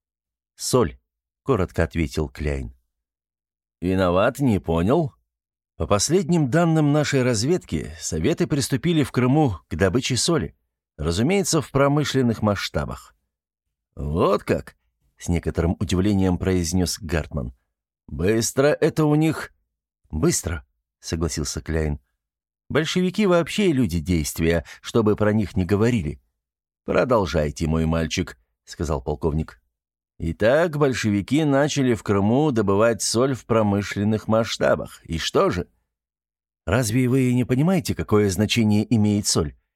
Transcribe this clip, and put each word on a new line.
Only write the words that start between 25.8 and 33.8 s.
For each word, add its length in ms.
«Продолжайте, 840
мой 200
мальчик», 520
сказал 380
полковник. 600
«Итак, 600
большевики 640
начали 500
в 80
Крыму 480
добывать 520
соль 320
в 120
промышленных 800